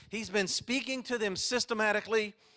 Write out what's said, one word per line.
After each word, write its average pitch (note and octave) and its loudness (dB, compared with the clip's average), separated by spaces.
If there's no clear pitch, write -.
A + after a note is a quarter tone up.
He's G#3 -6
been F#3+ 2
speaking B3+ -2
to B3 -2
them G3+ 0
systematically G#3+ 2